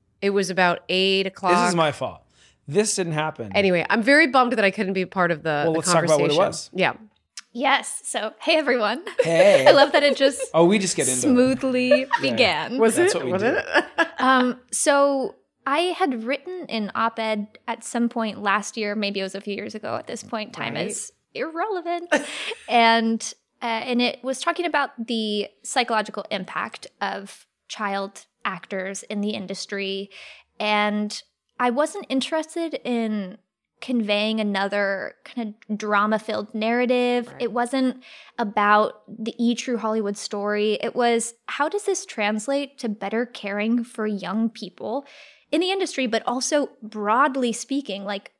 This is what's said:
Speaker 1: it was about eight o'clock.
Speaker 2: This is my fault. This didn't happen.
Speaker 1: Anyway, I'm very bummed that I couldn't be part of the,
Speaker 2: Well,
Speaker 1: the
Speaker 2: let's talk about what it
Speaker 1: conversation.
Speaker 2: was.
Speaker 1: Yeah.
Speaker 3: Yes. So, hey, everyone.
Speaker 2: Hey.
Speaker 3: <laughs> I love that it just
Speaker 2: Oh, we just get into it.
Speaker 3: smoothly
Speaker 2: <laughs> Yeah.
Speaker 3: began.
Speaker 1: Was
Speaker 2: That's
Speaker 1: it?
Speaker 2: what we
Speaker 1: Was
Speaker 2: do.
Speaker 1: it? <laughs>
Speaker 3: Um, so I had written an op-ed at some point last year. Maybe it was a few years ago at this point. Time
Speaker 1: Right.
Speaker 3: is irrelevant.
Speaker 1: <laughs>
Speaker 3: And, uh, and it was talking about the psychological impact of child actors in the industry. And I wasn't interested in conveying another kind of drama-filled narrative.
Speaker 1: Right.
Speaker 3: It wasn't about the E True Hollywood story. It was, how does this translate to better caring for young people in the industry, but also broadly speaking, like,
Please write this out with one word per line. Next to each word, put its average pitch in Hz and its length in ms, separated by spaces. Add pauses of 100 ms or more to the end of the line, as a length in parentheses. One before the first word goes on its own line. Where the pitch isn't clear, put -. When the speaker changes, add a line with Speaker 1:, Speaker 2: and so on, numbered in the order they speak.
(220)
Speaker 1:
it 202 80
was 196 200
about 180 380
eight 190 380
o'clock. 185 260 (100)
Speaker 2:
This 180 80
is 180 60
my 156 160
fault. 98 300 (440)
This 208 300
didn't 175 160
happen. 151 420
Speaker 1:
Anyway, 190 360
I'm 220 120
very 285 240
bummed 247 280
that 214 100
I 196 80
couldn't 190 220
be 185 100
part 175 260
of 156 120
the, 147 220
Speaker 2:
Well, 160 100
Speaker 1:
the 160 60
Speaker 2:
let's 180 120
talk 165 120
about 151 160
what 143 100
it 147 60
Speaker 1:
conversation. 185 120
Speaker 2:
was. - 240
Speaker 1:
Yeah. 180 220 (580)
Speaker 3:
Yes. 269 520
So, 214 360
hey, 320 160
everyone. 254 480 (160)
Speaker 2:
Hey. 165 460
Speaker 3:
<laughs> - 20
I - 40
love 285 200
that 294 100
it 285 140
just 277 240 (120)
Speaker 2:
Oh, 170 120
we 202 140
just 190 180
get 143 100
into 127 120 (100)
it. - 20
Speaker 3:
smoothly 254 580 (120)
Speaker 2:
<laughs> - 0
Yeah. 262 60 (140)
Speaker 3:
began. 226 580
Speaker 1:
Was 220 180
Speaker 2:
That's 359 180
Speaker 1:
it? - 40
Speaker 2:
what 131 80
we 175 60
Speaker 1:
Was 190 100
Speaker 2:
do. 269 140
Speaker 1:
it? - 340
<laughs> - 280
Speaker 3:
Um, 254 400 (140)
so 277 600 (320)
I 277 120 (200)
had 254 260
written 339 460
an 214 240
op-ed 220 640 (100)
at 226 160
some 233 240
point 220 340
last 202 360
year. 208 160
Maybe 202 260
it - 20
was 190 120
a 196 80
few 202 120
years 208 200
ago 208 200
at - 120
this - 180
point. 214 300
Time 226 200
Speaker 1:
Right. 226 140
Speaker 3:
is - 240 (220)
irrelevant. 339 800
Speaker 1:
<laughs> - 560
Speaker 3:
And, 226 540 (400)
uh, 247 40
and 233 360
it - 220
was 262 160
talking 339 260
about 285 400
the 214 400 (160)
psychological 220 720
impact 190 560 (120)
of 196 460 (220)
child 196 560 (200)
actors 190 600
in 202 160
the 208 100
industry. 196 800 (480)
And 208 640 (380)
I 247 100
wasn't 311 380
interested 311 760
in 214 540 (420)
conveying 220 600
another 196 760 (100)
kind 214 300 (160)
of 208 80
drama-filled 214 760
narrative. 247 760
Speaker 1:
Right. - 140
Speaker 3:
It 214 100
wasn't 254 500 (360)
about 208 680
the 220 320
E 240 160
True 240 220
Hollywood 214 400
story. 208 640
It - 140
was, 233 380 (120)
how 294 220
does 403 160
this - 220
translate 226 720
to 240 100
better 214 380
caring 220 580
for 214 240
young 208 420
people 226 540 (480)
in 311 80
the 359 100
industry, 359 380
but 220 180
also 262 440 (120)
broadly 233 720
speaking, 214 520
like, 202 360